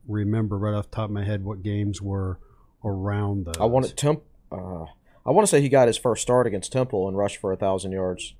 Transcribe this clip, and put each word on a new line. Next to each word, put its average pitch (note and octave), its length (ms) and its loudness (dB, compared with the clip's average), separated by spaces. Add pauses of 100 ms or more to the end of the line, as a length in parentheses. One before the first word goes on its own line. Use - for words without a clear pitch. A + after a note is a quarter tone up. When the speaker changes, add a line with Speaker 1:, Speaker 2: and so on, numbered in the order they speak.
Speaker 1:
remember G#2+ 480 0
right G#2 180 0
off G#2 160 -4
the - 60 -16
top A2 80 -2
of G2+ 60 -6
my G#2 140 -4
head G2+ 200 -2
what G2 180 -8
games G2+ 380 -2
were G2 380 -4 (460)
around G2+ 600 -2
those. E2+ 160 -6
Speaker 2:
I G#2+ 60 4
want B2+ 200 4
to - 80 -12
temp-, D3+ 280 0 (280)
uh, F2+ 340 -8
I - 460 -6
want F3+ 120 6
to G#3 40 4
say D#3 140 4
he C#3+ 80 2
got B2+ 180 6
his A2+ 120 2
first A2+ 240 0
start B2 240 4
against G2+ 260 -4
Temple B2 360 0
and F#2+ 80 -4
rushed G2+ 200 0
for F#2+ 160 -4
a F#2 40 -2
thousand F#2+ 360 -2
yards F#2 480 -4